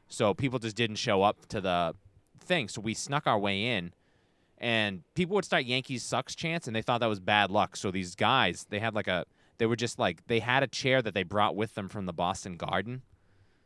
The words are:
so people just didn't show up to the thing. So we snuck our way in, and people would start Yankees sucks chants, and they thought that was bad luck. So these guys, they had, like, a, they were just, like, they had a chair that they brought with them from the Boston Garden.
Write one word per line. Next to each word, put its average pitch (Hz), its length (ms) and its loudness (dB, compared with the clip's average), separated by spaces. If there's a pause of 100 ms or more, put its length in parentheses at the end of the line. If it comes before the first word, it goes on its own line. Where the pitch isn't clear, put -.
so 104 260 2
people 123 280 -2
just 107 160 -4
didn't 110 200 0
show 98 280 4
up - 240 2
to 110 120 -4
the 87 360 0 (420)
thing. 156 300 -2
So - 120 -8
we 104 140 -4
snuck 143 320 -4
our 123 120 4
way 101 280 2
in, 92 260 -2 (680)
and 107 440 0 (120)
people 180 200 0
would 190 100 2
start 160 200 0
Yankees 127 400 -2
sucks - 320 -4
chants, 165 320 -4
and 110 80 -4
they 110 60 0
thought 120 180 0
that 117 80 2
was 104 100 0
bad 101 320 4
luck. 98 240 2
So 104 160 -4
these 90 240 -4
guys, 107 560 2
they 104 80 -4
had, 110 160 -2
like, 101 140 -2
a, 90 160 0 (340)
they 117 80 2
were 117 80 2
just, 117 240 -4
like, 95 300 0
they 117 100 2
had 123 240 2
a 120 60 0
chair 131 340 0
that 104 120 -4
they 95 100 0
brought 95 320 2
with 107 180 -4
them 98 140 -8
from 98 180 -8
the 87 60 -6
Boston 87 440 -4
Garden. 98 460 -4 (640)